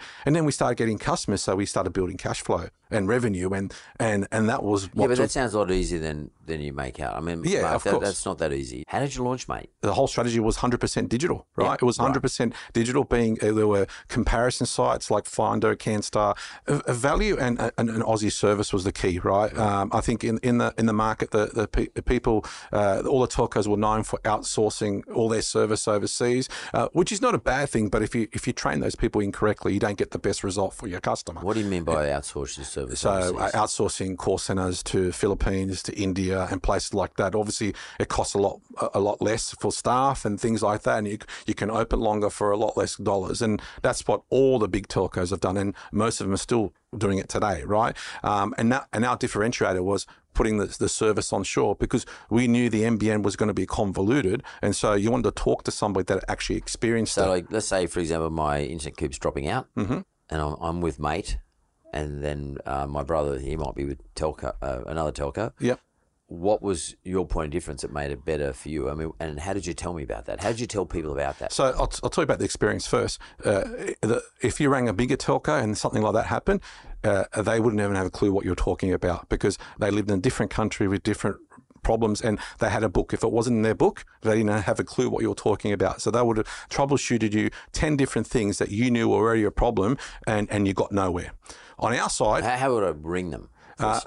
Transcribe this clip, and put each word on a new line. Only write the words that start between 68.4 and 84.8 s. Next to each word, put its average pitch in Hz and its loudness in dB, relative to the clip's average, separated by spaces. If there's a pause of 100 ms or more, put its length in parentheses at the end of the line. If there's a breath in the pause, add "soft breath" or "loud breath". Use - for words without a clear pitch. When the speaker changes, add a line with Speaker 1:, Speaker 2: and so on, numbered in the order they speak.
Speaker 2:
for 73 -12
you? 71 -2
I 73 -4
mean, 80 -6
and 76 -6
how 95 -4
did 90 -4
you 85 -4
tell 90 -6
me 78 -8
about 53 -8
that? 50 -6
How 101 0
did 113 -2
you 120 -4
tell 98 -2
people 78 -4
about 69 -2
that? - -6
Speaker 1:
So 139 2 (120)
I'll, 135 2
t-, - -8
I'll 117 -2
tell 170 0
you - 2
about 117 0
the 104 0
experience 101 -2
first. 107 0 (240 loud breath)
Uh, 101 4 (400)
the, 117 2 (180)
if - 0
you 143 4
rang 127 4
a 98 0
bigger 127 2
telco 143 0
and 107 0
something 120 0
like 104 2
that 113 2
happened, 180 0 (420 loud breath)
uh, 101 2 (120)
they 110 2
wouldn't 110 2
even 101 0
have 95 0
a - -2
clue 101 2
what 98 0
you're 90 0
talking 92 0
about 90 -2
because - 0 (180 loud breath)
they 104 2
lived 101 0
in 101 2
a 90 0
different - 0
country 107 0
with 95 0
different 104 -2 (460)
problems, 113 2
and 107 0 (180 loud breath)
they 107 0
had 110 2
a 107 2
book. 95 0
If 104 -2
it 110 2
wasn't 117 2
in 107 4
their 110 4
book, - 2 (180 soft breath)
they 110 2
didn't 104 2
have 113 0
a 98 0